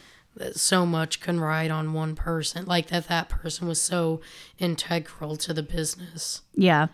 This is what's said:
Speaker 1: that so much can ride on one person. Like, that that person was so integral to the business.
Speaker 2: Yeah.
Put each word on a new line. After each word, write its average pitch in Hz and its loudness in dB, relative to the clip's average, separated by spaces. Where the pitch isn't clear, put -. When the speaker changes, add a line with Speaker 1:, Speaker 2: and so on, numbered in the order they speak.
Speaker 1:
that - -8
so 180 4
much 160 0
can 170 0
ride 160 0
on 156 -2
one 156 -2
person. 170 -2
Like, 175 2
that 170 -2
that 131 0
person - -4
was 165 0
so 165 0
integral 165 -2
to 160 -4
the 156 -2
business. 165 -6
Speaker 2:
Yeah. 160 8